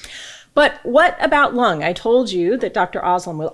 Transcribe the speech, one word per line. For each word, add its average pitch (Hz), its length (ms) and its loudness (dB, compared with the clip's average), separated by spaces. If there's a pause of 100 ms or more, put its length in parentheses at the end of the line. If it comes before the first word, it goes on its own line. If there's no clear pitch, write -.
(540)
But 294 300 2
what 302 380 2
about 285 320 2
lung? 190 300 0
I 170 80 -2
told 233 400 0
you 185 240 0
that 226 160 -4
Doctor 180 280 -2
Oslam, 180 360 -2
with 156 180 -6